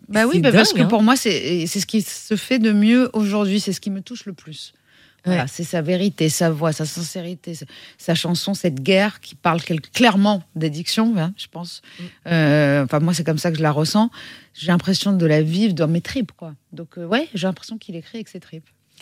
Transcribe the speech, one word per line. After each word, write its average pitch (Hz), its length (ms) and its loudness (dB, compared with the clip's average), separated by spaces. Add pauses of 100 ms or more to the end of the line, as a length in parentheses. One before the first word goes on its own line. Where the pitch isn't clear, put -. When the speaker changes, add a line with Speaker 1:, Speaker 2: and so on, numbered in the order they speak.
Speaker 1:
Bah 214 180 2
oui, 277 80 2
Speaker 2:
c'est 359 60 4
Speaker 1:
bah 269 120 4
parce 214 180 6
Speaker 2:
dingue, 220 80 0
Speaker 1:
que - 60 6
Speaker 2:
hein. - 40 2
Speaker 1:
pour 214 140 4
moi, 226 140 6
c'est, 170 520 -2
c'est 202 120 -4
ce - 60 -4
qui 214 160 -2
se - 340 -8
fait 254 220 -2
de 220 140 2
mieux 226 400 4
aujourd'hui, 208 480 0
c'est 196 120 -4
ce - 80 -8
qui 202 100 -6
me 196 120 -8
touche - 240 -16
le 196 60 -12
plus. - 400 -18 (520)
Voilà, 180 180 0
Speaker 2:
Ouais. 135 100 -4
Speaker 1:
c'est 170 120 -8
sa 170 180 -4
vérité, 175 460 0
sa 165 200 0
voix, 156 240 0
sa 156 140 -6
sincérité, 170 680 -10
sa, 143 120 -16 (320)
sa 170 160 -2
chanson, 175 400 -2
cette 143 280 -2
guerre 190 380 2
qui - 140 -20
parle 170 260 0
quel-, 165 200 -4
clairement 202 640 2 (120)
d'addiction, 165 640 -2
hein, 170 180 -2
je - 140 -14
pense. 170 320 -14 (160)
Speaker 2:
Mm. 175 40 -14 (260)
Speaker 1:
Euh, 147 560 4
enfin, 147 160 0
moi, 170 140 2
c'est 160 100 -4
comme 156 120 0
ça 175 140 -2
que 156 80 -4
je 160 40 -2
la 151 100 2
ressens. 160 380 2 (440)
J'ai 151 140 -12
l'impression 185 440 2
de 175 140 2
la 151 160 4
vivre 180 320 0
dans 156 140 0
mes 170 120 0
tripes, - 320 -6
quoi. 156 220 -18 (180)
Donc, 165 260 -16
euh, 175 80 -10
ouais, 254 280 -2
j'ai 180 120 -4
l'impression 196 320 -6
qu'il 170 180 -14
écrit 170 220 -14
avec 220 100 -14
ses 185 120 -16
tripes. - 260 -20 (360)